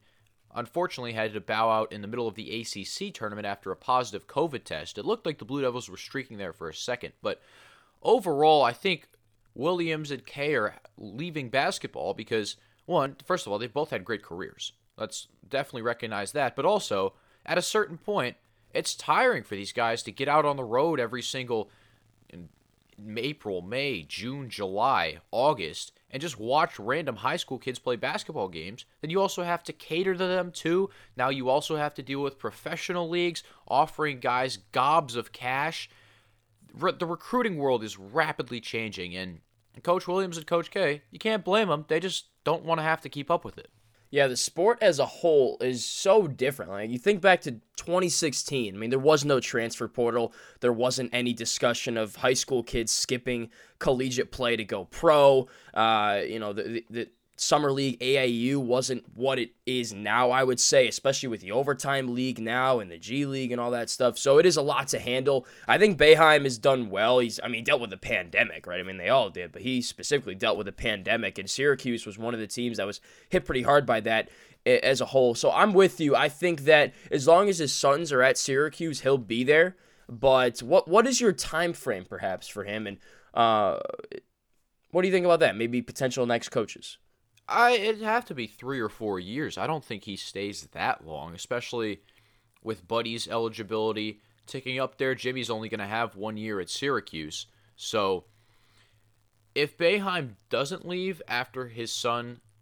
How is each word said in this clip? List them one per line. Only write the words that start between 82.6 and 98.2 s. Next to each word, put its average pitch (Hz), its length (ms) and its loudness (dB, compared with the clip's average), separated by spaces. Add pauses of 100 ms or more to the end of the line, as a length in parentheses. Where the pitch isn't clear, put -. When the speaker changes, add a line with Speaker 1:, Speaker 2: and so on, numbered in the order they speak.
Speaker 2:
him? 107 200 -6
And, 101 120 -10 (360)
uh, 107 460 4 (1120)
what 180 120 2
do 190 40 2
you 185 60 0
think 180 120 4
about 170 140 6
that? 120 160 4
Maybe 117 260 -2
potential 127 440 -2
next 117 240 -2
coaches? - 480 -6 (540)
Speaker 1:
I, 240 200 6
it'd 214 320 0
have 226 220 -2
to 170 100 -10
be 123 100 -6
three 127 340 -8
or 110 100 -2
four 101 300 -4
years. 104 380 -8
I 95 80 -4
don't 151 180 -4
think 107 200 -12
he 98 120 -10
stays 101 580 -10
that 101 300 -4
long, 80 300 -12
especially 113 680 -6 (640)
with 98 240 -8
Buddy's 113 400 -4
eligibility 110 920 -4 (240)
ticking 127 340 -8
up 131 200 -6
there. 131 160 0
Jimmy's 123 340 -6
only 110 180 -6
gonna 104 200 -8
have 110 280 -4
one 107 220 -8
year 107 220 -6
at 87 100 -8
Syracuse. 98 800 -6 (280)
So 98 500 -2 (1300)